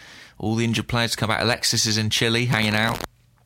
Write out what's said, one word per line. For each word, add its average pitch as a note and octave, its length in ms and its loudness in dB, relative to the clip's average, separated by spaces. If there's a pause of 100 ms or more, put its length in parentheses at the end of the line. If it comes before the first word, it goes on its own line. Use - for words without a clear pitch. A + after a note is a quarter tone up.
(380)
all G#2+ 180 0
the A#2 100 2
injured G#2+ 220 0
players A#2 240 0
to - 40 -4
come G#2+ 120 -2
back. G#2+ 120 0
Alexis A2+ 460 0
is G#2+ 100 0
in G#2+ 140 0
Chile A#2 360 2
hanging A2 280 2
out A2+ 280 0 (440)